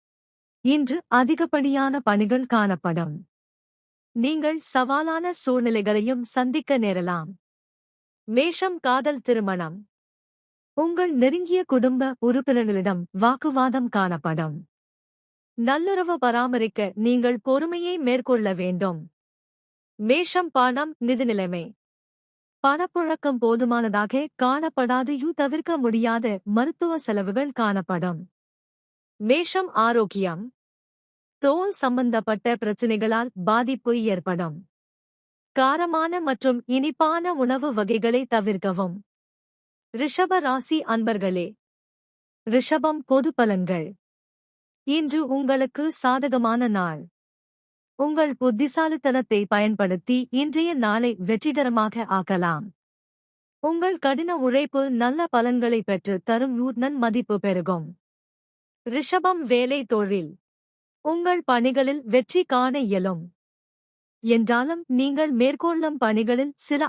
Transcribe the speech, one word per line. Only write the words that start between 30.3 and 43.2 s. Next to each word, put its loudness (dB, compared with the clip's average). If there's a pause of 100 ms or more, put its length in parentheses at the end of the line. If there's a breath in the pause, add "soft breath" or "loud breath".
தோல் 2
சம்பந்தப்பட்ட 0
பிரச்சனைகளால் -2 (140)
பாதிப்பு 0 (100)
ஏற்படும். -2 (1000)
காரமான 2
மற்றும் 0
இனிப்பான 0
உணவு 0
வகைகளை 0
தவிர்க்கவும். 0 (1040)
ரிஷப 0
ராசி 0
அன்பர்களே. -2 (1000)
ரிஷபம் 2
பொது 2